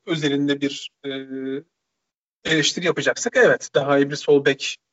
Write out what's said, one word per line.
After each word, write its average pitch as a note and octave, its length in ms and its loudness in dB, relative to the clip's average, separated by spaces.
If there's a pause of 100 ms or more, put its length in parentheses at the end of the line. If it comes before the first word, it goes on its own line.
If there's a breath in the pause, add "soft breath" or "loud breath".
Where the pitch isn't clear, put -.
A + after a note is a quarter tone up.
özelinde C#3+ 540 0
bir, C#3 300 -6 (140)
e, C#3 60 -8 (1300)
eleştiri D#3 420 0
yapacaksak D3 500 -2
evet, F#3+ 380 4
daha C#3+ 240 2
iyi C#3 120 2
bir D3 60 -8
sol C#3+ 280 4
bek C#3 320 -2 (160)